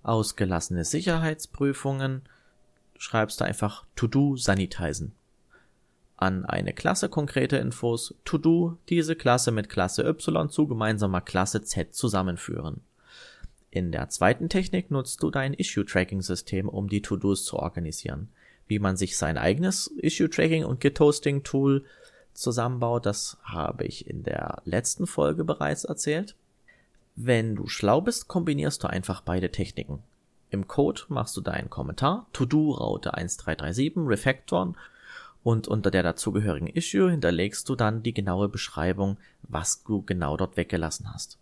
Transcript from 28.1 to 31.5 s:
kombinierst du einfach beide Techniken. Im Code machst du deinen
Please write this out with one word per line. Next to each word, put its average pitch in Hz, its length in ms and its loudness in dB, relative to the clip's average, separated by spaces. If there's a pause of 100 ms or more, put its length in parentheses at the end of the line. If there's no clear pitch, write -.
kombinierst 147 560 0
du - 60 0
einfach 92 320 -2
beide 90 300 0
Techniken. - 500 -6 (480)
Im 98 180 -2
Code 151 420 2
machst 123 280 -4
du - 40 -6
deinen - 280 -4